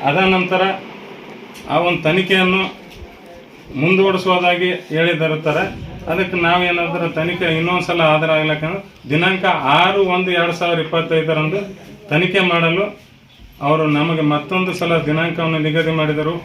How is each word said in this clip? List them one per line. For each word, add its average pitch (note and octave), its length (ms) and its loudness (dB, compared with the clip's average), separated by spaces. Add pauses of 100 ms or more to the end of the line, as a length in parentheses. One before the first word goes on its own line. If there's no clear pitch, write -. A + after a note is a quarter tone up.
ಅದ D#3+ 100 2 (160)
ನಂತರ F3+ 260 0 (1120)
ಆ D3+ 40 2 (100)
ಒಂದು E3+ 180 0
ತನಿಖೆಯನ್ನು F#3 560 2 (1200)
ಮುಂದುವರಿಸುವುದಾಗಿ F3+ 880 2 (220)
ಹೇಳಿದಿರುತ್ತಾರೆ. D#3 720 0 (480)
ಅದಕ್ಕೆ F3+ 340 -2
ನಾವೇನಾದರೂ F3 640 0 (100)
ತನಿಖೆ E3+ 300 -2 (100)
ಇನ್ನೊಂದು F3 320 0
ಸಲ E3+ 120 0 (120)
ಆಧಾರ D#3+ 240 2
ಆಗ್ಲಿಕ್ಕಂದ್ರೆ D#3 440 -2 (300)
ದಿನಾಂಕ F#3 340 0 (340)
ಆರು F#3+ 200 4 (160)
ಒಂದು F#3 140 0 (100)
ಎರಡು E3+ 200 0
ಸಾವಿರದ E3+ 260 0
ಇಪ್ಪತ್ತೈದರಂದು D#3+ 760 0 (520)
ತನಿಖೆ F3+ 300 2 (100)
ಮಾಡಲು E3+ 340 2 (840)
ಅವರು D#3 180 4 (120)
ನಮಗೆ D#3 260 0 (100)
ಮತ್ತೊಂದು F#3 460 -2
ಸಲ E3 300 2
ದಿನಾಂಕವನ್ನು D#3+ 580 0
ನಿಗದಿ D#3+ 320 0
ಮಾಡಿದರು. D3+ 340 0 (120)